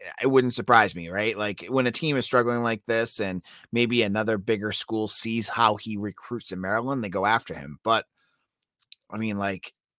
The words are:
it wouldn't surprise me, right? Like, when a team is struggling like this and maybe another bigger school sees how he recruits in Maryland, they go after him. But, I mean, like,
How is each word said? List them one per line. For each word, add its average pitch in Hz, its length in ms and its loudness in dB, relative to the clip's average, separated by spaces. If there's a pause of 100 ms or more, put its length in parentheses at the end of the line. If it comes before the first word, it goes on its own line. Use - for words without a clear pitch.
(220)
it 127 60 2
wouldn't 127 260 4
surprise 110 420 4
me, 85 140 -10
right? 104 280 -2
Like, 104 300 -4
when 127 180 2
a 120 60 0
team 147 240 -2
is 123 100 0
struggling 120 380 2
like 113 220 -2
this 113 340 0
and 92 240 -4 (280)
maybe 117 300 2
another 107 360 0
bigger 104 340 -2
school 107 360 -2
sees 113 420 -2
how 110 260 2
he 107 220 -8
recruits 104 540 -8
in 92 100 -8
Maryland, 117 420 -2
they 101 60 -6
go 95 160 -2
after 110 280 0
him. 73 300 -14
But, 110 220 2 (1040)
I 104 80 -10
mean, 107 200 -4
like, 98 360 -6 (260)